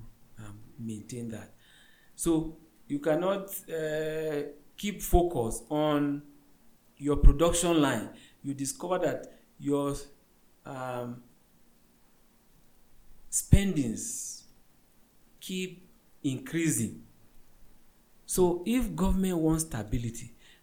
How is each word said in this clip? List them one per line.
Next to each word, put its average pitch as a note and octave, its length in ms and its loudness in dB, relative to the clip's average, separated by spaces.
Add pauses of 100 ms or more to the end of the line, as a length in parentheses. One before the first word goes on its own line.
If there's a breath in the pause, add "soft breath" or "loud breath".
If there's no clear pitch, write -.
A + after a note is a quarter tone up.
(400)
um, G#2 200 -16 (180)
maintain A2+ 520 -10
that. G#2+ 240 -14 (600 soft breath)
So D#3+ 420 0 (300)
you C#3+ 120 -4
cannot, F3+ 500 0 (220)
uh, D#3 720 -4 (340)
keep G3+ 260 -8
focus C#3 680 2
on D3 520 0 (760)
your C#3+ 200 0
production D#3+ 640 8
line. A#2 280 2 (340 loud breath)
You C#3 100 -6
discover D#3 460 -4
that - 400 -6 (200)
your, C#3+ 360 -2 (680)
um, B2 580 -10 (2000)
spendings - 1120 2 (960)
keep F#3 480 -8 (360)
increasing. C3 800 -2 (1200)
So F3 400 2
if A3+ 300 0
government F#3 420 2
wants D#3+ 260 2
stability, A#2 680 -6 (300 soft breath)